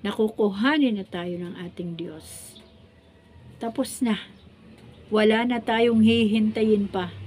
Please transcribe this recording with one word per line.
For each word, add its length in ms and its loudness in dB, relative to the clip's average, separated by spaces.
nakukuhanin 960 0
na 80 -8
tayo 320 -8
ng 200 -10
ating 400 -10
Diyos. 600 -14
Tapos 440 -6
na. 160 0
Wala 400 4
na 100 0
tayong 460 2
hihintayin 840 4
pa 220 -4